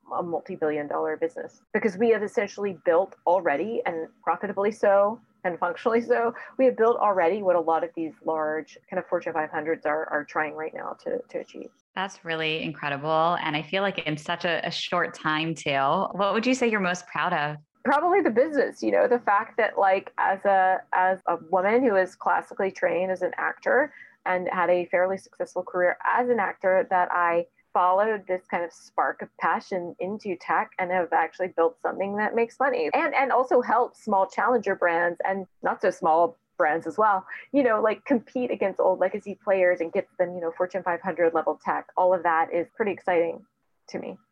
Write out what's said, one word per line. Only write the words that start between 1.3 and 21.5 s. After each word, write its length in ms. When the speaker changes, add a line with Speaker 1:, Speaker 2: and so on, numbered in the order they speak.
Speaker 1:
because 240
we 140
have 120
essentially 640
built 300
already, 600
and 220
profitably 500
so 480
and 140
functionally 420
so, 340
we 60
have 120
built 220
already 440
what 120
a 60
lot 240
of 100
these 180
large 520
kind 80
of 80
Fortune 260
five 180
hundreds 360
are, 240
are 140
trying 300
right 200
now 300
to, 160
to 80
achieve. 300
Speaker 2:
That's 300
really 380
incredible. 760
And 140
I 80
feel 200
like 180
in 160
such 280
a, 220
a 40
short 440
time 400
too. 160
What 220
would 120
you 80
say 140
you're 120
most 260
proud 260
of? 240
Speaker 1:
Probably 360
the 100
business, 520
you 80
know, 160
the 140
fact 380
that, 200
like, 400
as 260
a, 340
as 360
a 80